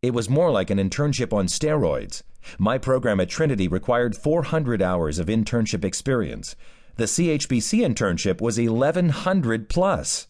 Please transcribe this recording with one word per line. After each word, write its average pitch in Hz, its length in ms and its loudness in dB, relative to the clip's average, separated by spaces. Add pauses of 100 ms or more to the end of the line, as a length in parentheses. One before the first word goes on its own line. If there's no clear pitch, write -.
It 123 140 0
was 117 160 -2
more 160 180 4
like 98 220 2
an 98 80 2
internship 131 520 0
on 101 140 2
steroids. 90 760 -2 (340)
My 113 220 2
program 123 400 2
at 92 100 2
Trinity 127 380 0
required 117 480 0
four 160 260 0
hundred 135 400 0
hours 87 380 0
of 85 80 -2
internship 110 580 0
experience. 95 720 -4 (400)
The 117 100 0
C 165 240 0
H 151 180 0
B 123 120 2
C 214 220 0
internship 113 600 0
was 113 160 0
eleven 131 520 2
hundred 135 600 0
plus. - 600 0